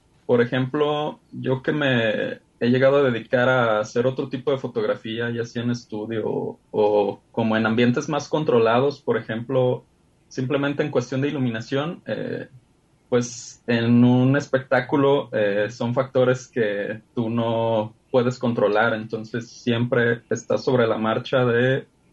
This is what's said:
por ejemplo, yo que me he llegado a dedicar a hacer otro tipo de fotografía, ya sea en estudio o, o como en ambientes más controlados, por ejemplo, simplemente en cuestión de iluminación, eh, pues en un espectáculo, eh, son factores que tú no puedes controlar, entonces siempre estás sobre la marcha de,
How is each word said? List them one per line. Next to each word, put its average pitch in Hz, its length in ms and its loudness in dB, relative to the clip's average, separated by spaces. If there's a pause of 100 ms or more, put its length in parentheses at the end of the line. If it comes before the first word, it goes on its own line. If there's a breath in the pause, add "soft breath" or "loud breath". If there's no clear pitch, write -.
(240)
por 123 160 2
ejemplo, 147 800 -2 (120)
yo 127 300 -4
que 160 100 -2
me 123 680 0 (200)
he 120 100 2
llegado 135 280 4
a 143 40 4
dedicar 123 480 2
a 117 300 2
hacer 120 260 -2
otro 131 240 -2
tipo 139 220 -4
de 135 60 0
fotografía, 113 720 -4
ya 117 140 -4
sea 117 200 -8
en 120 60 0
estudio 110 560 -6
o, - 320 -6 (120)
o 104 500 2 (100)
como 110 280 0
en 110 80 0
ambientes 123 420 2
más 147 200 -4
controlados, 131 720 2
por 113 160 -2
ejemplo, 120 680 -2 (440)
simplemente 139 540 -2
en 143 80 -2
cuestión 131 300 -2
de 143 80 0
iluminación, 135 800 -4
eh, - 420 -8 (640)
pues - 560 -4
en 120 360 4
un 127 360 6
espectáculo, 139 960 0
eh, 104 380 0
son 120 220 -4
factores 127 560 0
que 104 540 -4 (120)
tú 117 140 -2
no 113 640 -2 (180)
puedes 123 280 0
controlar, 113 560 2
entonces 110 560 -8
siempre 120 800 0
estás - 340 -4
sobre 123 220 2
la 107 100 0
marcha 113 480 0
de, 123 420 0 (260)